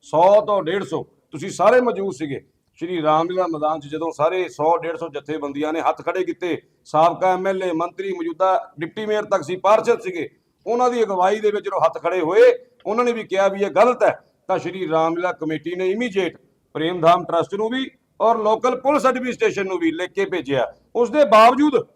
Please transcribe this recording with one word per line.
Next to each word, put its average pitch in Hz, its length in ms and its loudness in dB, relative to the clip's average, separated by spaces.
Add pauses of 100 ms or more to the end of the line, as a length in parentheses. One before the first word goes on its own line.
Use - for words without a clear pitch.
ਸੌ 190 440 4
ਤੋਂ 202 160 0
ਡੇਢ 185 220 -4
ਸੌ, 143 180 -6 (320)
ਤੁਸੀਂ 160 160 -8
ਸਾਰੇ 220 300 4
ਮੌਜੂਦ 196 340 -4
ਸੀਗੇ 139 260 -8 (380)
ਸ਼੍ਰੀ 170 240 -6
ਰਾਮਲੀਲਾ 170 440 0
ਮੈਦਾਨ 156 340 -4
'ਚ, 143 60 -18
ਜਦੋਂ 156 260 -6
ਸਾਰੇ 175 360 -2
ਸੌ 160 280 0
ਡੇਢ 160 200 -6
ਸੌ 165 120 -8
ਜਥੇਬੰਦੀਆਂ 147 640 -6
ਨੇ 165 80 -2
ਹੱਥ 139 220 -2
ਖੜੇ 175 220 -4
ਕੀਤੇ, 165 320 -6 (280)
ਸਾਬਕਾ 165 480 2
ਐਮ 185 140 -2
ਐਲ 190 160 -2
ਏ, 180 100 -2
ਮੰਤਰੀ, 175 400 -4
ਮੌਜੂਦਾ 175 680 -2
ਡਿਪਟੀ 208 260 -8
ਮੇਅਰ 214 180 -2
ਤੱਕ 196 180 -2
ਸੀ, 175 160 -6
ਪਾਰਸ਼ਦ 220 420 2
ਸੀਗੇ, 175 280 -8 (380)
ਉਹਨਾਂ 240 240 2
ਦੀ 240 120 0
ਅਗਵਾਈ 196 380 0
ਦੇ 208 100 2
ਵਿੱਚ 202 140 -6
ਜਦੋਂ 190 160 -4
ਹੱਥ 160 220 -2
ਖੜੇ 175 180 -2
ਹੋਏ, 214 320 6 (340)
ਉਹਨਾਂ 226 180 -2
ਨੇ 240 80 0
ਵੀ 220 120 -6
ਕਿਹਾ 196 240 0
ਵੀ 196 140 -2
ਇਹ 196 80 -2
ਗਲਤ 226 320 4
ਹੈ, 160 160 2 (300)
ਤਾਂ 185 100 0
ਸ਼੍ਰੀ 180 320 -6
ਰਾਮਲੀਲਾ 165 440 0
ਕਮੇਟੀ 156 420 -6
ਨੇ 185 140 -2
ਇਮੀਡੀਏਟ 196 480 -4 (360)
ਪ੍ਰੇਮ 165 260 -4
ਧਾਮ 170 240 4
ਟਰਸਟ 165 300 -2
ਨੂੰ 220 160 -4
ਵੀ 262 200 -6 (300)
ਔਰ 220 180 2
ਲੋਕਲ 220 420 0
ਪੁਲਿਸ 269 260 0
ਐਡਮਿਨਿਸਟ੍ਰੇਸ਼ਨ 233 600 -2
ਨੂੰ 185 120 -4
ਵੀ 165 140 2
ਲਿਖ 175 200 -6
ਕੇ 196 120 -2
ਭੇਜਿਆ। 139 480 -2 (220)
ਉਸ 226 160 0
ਦੇ 294 140 4
ਬਾਵਜੂਦ 247 600 6 (120)